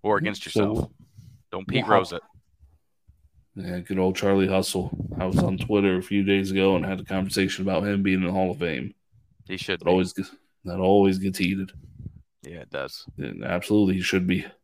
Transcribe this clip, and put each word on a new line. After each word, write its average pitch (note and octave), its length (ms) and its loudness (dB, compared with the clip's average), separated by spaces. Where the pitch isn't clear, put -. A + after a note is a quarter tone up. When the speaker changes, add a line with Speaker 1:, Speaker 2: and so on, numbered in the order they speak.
Speaker 1:
Or G#2 160 2
against G2+ 280 -4
Speaker 2:
So, - 160 -2
Speaker 1:
yourself. G#2+ 300 -2
Don't F#2+ 160 -10
Pete A#2 160 0
Speaker 2:
wow. G#2+ 80 0
Speaker 1:
Rose F#2+ 200 4
it. F2 120 -10
Speaker 2:
Yeah, F2+ 240 -8
good F#2 200 -4
old F#2 160 2
Charlie G2 320 2
Hustle. F#2+ 420 0
I F#2 60 -2
was - 140 2
on F#2+ 180 0
Twitter G2 400 2
a F#2 60 -2
few G2+ 200 0
days G2 260 2
ago F#2+ 280 4
and D#2+ 80 0
had F#2+ 160 -4
a - 20 -10
conversation F#2+ 640 -2
about E2 160 0
him G2+ 200 0
being F#2+ 180 2
in F2+ 60 0
the F2 40 -2
Hall F#2 200 0
of D2+ 80 -8
Fame. D#2+ 340 -4
Speaker 1:
He F#2+ 100 -10
should F2+ 240 -6
Speaker 2:
That - 40 -6
Speaker 1:
be. F2 60 4
Speaker 2:
always F#2 220 2
gets, - 180 -8
that F2+ 160 -6
always F#2+ 380 6
gets F#2+ 220 -4
heated. F#2+ 320 -2
Speaker 1:
Yeah, E2 160 -14
it C2+ 100 -18
does. - 360 -10
Speaker 2:
And - 260 -10
absolutely, F#2 520 2
he F#2 60 -2
should F2+ 260 0
be. F#2 180 0